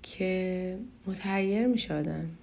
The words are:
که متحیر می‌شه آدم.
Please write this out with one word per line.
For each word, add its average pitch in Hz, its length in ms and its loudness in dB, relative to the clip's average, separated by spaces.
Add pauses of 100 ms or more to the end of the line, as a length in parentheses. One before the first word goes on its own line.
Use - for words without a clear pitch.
که 185 760 -2 (280)
متحیر 196 600 2
می‌شه 226 280 2
آدم. 156 360 -2 (120)